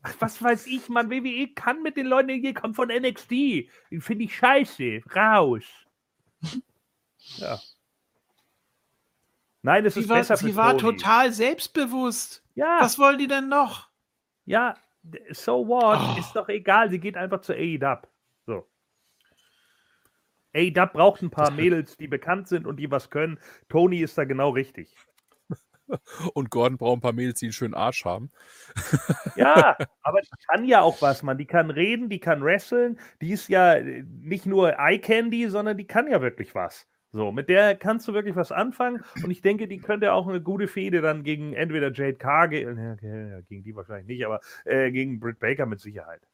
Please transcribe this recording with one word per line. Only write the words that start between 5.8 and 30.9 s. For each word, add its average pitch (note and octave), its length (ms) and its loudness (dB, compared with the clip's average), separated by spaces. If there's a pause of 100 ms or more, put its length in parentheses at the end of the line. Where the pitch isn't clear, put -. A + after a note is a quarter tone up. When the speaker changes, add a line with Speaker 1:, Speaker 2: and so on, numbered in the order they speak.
Speaker 1:
Ja. - 220 -8 (2000)
Nein, F#3+ 220 4
es G3+ 100 2
Speaker 2:
Sie G#3 60 -2
Speaker 1:
ist G#3+ 80 -4
Speaker 2:
war, A#3 80 4
Speaker 1:
besser A#3 200 2
Speaker 2:
sie A3 140 -2
Speaker 1:
für F#3+ 40 -4
Speaker 2:
war A3+ 220 4
Speaker 1:
Toni. A3 200 0
Speaker 2:
total A3+ 360 4
selbstbewusst. B3+ 1080 -4 (120)
Speaker 1:
Ja. D#4+ 260 2
Speaker 2:
Was B3 180 2
wollen C#4 200 6
die C#4 80 0
denn C4+ 220 -2
noch? C#4+ 400 0 (560)
Speaker 1:
Ja, A3+ 300 0 (280)
d-, E3 180 -18 (120)
so B3 340 -2
what? A#3 340 4
Speaker 2:
Oh. B2 180 -2
Speaker 1:
Ist - 160 -10
doch G#3+ 120 -4
egal, G3+ 420 4
sie F3+ 100 -4
geht G3 180 -8
einfach F#3 240 -4
zu - 120 -6
A - 40 -4
E D#3+ 240 -4
W. C3+ 160 0 (480)
So. G#2+ 200 -8 (1900)
A D3+ 40 2
E E3 140 2
W F3+ 200 6
braucht F#3+ 280 6
ein F3 100 -6
paar D3+ 160 2
Speaker 3:
Das C#3+ 100 0
Speaker 1:
Mädels, E3 400 0
die D#3 100 -14
bekannt E3+ 400 -4
sind - 180 -4
und A2+ 120 -8
die B2+ 120 -8
was C#3 200 -4
können. D#3 300 -4 (280)
Toni F3 320 4
ist D#3 180 -4
da D#3 60 0
genau C3+ 280 0
richtig. C3 440 -6 (540)
Speaker 3:
<laughs> - 840 -12
Und C3 160 -4
Gordon B2 280 0
braucht B2 200 0
ein A#2 40 -10
paar A#2+ 120 0
Mädels, B2 260 -4
die A#2+ 60 -6
einen A2 80 -6
schönen A2+ 200 -6
Arsch A#2 320 -2
haben. G2+ 260 -6 (440)
<laughs> - 360 -4 (260)
Speaker 1:
Ja, F3 400 6 (240)
aber F3+ 200 0
die - 80 -16 (180)
kann G#3 180 0
ja A#3 160 8
auch E3+ 200 2